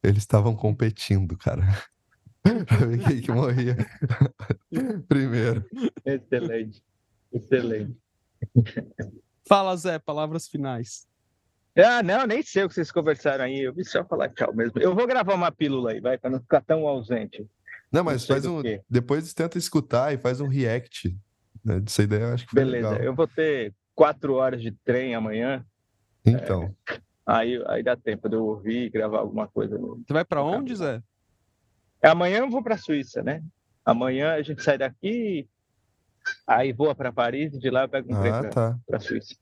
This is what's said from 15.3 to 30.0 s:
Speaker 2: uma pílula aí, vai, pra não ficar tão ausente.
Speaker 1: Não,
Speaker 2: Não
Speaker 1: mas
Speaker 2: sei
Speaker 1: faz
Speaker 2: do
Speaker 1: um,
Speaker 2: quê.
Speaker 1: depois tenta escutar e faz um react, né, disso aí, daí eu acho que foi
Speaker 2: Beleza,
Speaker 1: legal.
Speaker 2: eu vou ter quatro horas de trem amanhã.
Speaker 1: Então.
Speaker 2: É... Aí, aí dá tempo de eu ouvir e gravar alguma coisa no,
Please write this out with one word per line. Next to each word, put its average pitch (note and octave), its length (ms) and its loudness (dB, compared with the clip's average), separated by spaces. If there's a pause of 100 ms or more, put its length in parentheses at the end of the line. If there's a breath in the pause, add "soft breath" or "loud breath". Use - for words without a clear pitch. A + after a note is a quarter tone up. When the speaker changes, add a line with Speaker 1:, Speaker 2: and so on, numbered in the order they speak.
Speaker 2:
uma F3 160 2
pílula C3 400 -2
aí, A2 100 -6
vai, B2 160 0
pra B2+ 140 -4
não C3 100 -2
ficar C#3 200 4
tão D#3+ 260 0
ausente. A#2+ 520 -4 (540 loud breath)
Speaker 1:
Não, D#3 80 4
Speaker 2:
Não F3+ 40 0
Speaker 1:
mas C#3+ 180 0
Speaker 2:
sei C#3 140 2
Speaker 1:
faz C#3+ 80 -2
Speaker 2:
do E3+ 140 -4
Speaker 1:
um, C#3+ 40 -6
Speaker 2:
quê. G#2+ 260 -4
Speaker 1:
depois C3+ 460 0
tenta E3+ 240 -4
escutar C#3+ 560 0
e B2+ 40 -6
faz B2+ 220 -2
um C#3+ 60 -2
react, B2 680 -2 (480)
né, F#2 160 0
disso G#2+ 200 -2
aí, G#2 60 6
daí G#2 140 0
eu A#2+ 140 -2
acho B2 120 -4
que - 60 -14
foi C3+ 120 4
Speaker 2:
Beleza, A#2+ 260 0
Speaker 1:
legal. A#2+ 140 -2
Speaker 2:
eu C3 100 -2
vou D#3 120 2
ter C#3 480 -2 (200)
quatro D3 400 4
horas B2+ 280 0
de A2+ 80 -6 (140)
trem B2+ 320 0
amanhã. A#2 500 -4 (580)
Speaker 1:
Então. G2 480 2 (160)
Speaker 2:
É... - 120 -10 (260)
Aí, A#2 400 0
aí A#2 160 -2
dá B2 140 0
tempo G#2+ 320 -4
de G#2+ 80 0
eu A2+ 100 0
ouvir A2 400 -4
e G#2 40 -8
gravar G#2+ 280 -2
alguma G#2+ 300 -4
coisa G#2 280 -4
no, - 200 -8 (100)